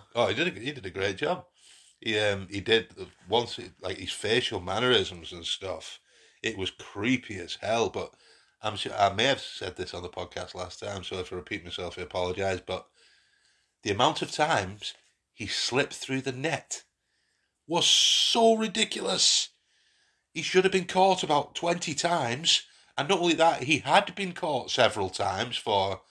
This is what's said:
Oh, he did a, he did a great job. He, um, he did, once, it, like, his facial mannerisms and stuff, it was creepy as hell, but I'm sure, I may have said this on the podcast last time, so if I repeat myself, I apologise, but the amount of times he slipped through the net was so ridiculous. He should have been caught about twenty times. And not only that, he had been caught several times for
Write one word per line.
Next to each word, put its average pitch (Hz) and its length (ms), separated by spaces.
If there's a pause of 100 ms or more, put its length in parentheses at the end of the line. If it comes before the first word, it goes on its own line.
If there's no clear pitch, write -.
(140)
Oh, 117 120
he 107 80
did 165 220
a, 101 40
he 131 120
did 127 120
a 92 60
great 95 260
job. 160 300 (520)
He, 107 200
um, 101 320
he 98 100
did, 113 280 (400)
once, 117 300
it, 117 220
like, 95 180
his 90 140
facial 110 480
mannerisms 95 720
and 85 140
stuff, - 520 (440)
it 110 160
was 92 120
creepy 113 680
as 87 240
hell, 107 260
but 92 240 (480)
I'm 107 160
sure, - 160
I 101 220
may 110 100
have 135 160
said - 360
this 92 180
on 87 80
the 90 80
podcast 90 440
last 90 260
time, 101 240
so 98 160
if 90 120
I 90 40
repeat 90 280
myself, 87 340
I 90 40
apologise, 92 580
but - 260 (960)
the 107 80
amount 127 300
of - 100
times 104 640 (380)
he 107 140
slipped - 480
through 131 280
the 131 100
net 135 500 (840)
was 165 200
so - 680
ridiculous. 202 960 (840)
He 160 80
should 180 220
have 185 80
been 180 140
caught 185 360
about 147 320
twenty 170 400
times. 165 680 (340)
And 135 120
not 180 120
only 170 140
that, 160 300
he 139 140
had 175 380
been 190 160
caught 151 400
several 107 360
times 101 480
for 98 440 (100)